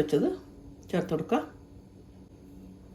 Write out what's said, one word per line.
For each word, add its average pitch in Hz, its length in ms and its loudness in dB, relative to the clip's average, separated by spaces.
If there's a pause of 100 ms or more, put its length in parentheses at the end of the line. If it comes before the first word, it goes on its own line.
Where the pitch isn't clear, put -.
വെച്ചത് 190 280 6 (640)
ചേർത്ത് 175 220 2
കൊടുക്കാം. 165 300 2 (1500)